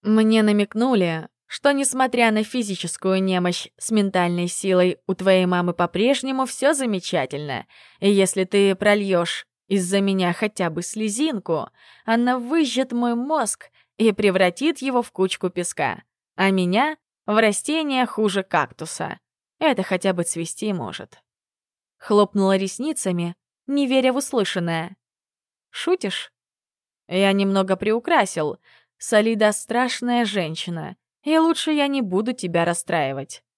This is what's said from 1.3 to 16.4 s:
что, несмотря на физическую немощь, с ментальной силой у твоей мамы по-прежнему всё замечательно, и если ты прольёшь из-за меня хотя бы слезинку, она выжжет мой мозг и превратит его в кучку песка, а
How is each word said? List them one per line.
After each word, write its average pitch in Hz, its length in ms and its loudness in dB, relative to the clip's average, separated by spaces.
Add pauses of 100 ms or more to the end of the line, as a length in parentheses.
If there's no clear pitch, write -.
что, - 260 0
несмотря 262 580 2
на 214 140 0
физическую 190 760 -2
немощь, 180 460 -2 (100)
с - 120 -8
ментальной 180 580 0
силой 180 580 2
у 190 80 -2
твоей 185 320 4
мамы 180 260 0
по-прежнему 247 760 0
всё 277 260 0
замечательно, 170 960 -4 (340)
и 196 100 4
если 190 340 2
ты 196 300 2
прольёшь 196 720 0 (200)
из-за 196 340 0
меня 190 320 0
хотя 185 380 -2
бы 165 120 -6
слезинку, 214 840 -4 (360)
она 240 340 2
выжжет 254 540 0
мой 240 220 0
мозг 262 560 -4 (260)
и 220 160 4
превратит 196 680 2
его 254 240 -2
в - 80 -10
кучку 190 400 -2
песка, 151 520 -6 (340)
а 196 140 2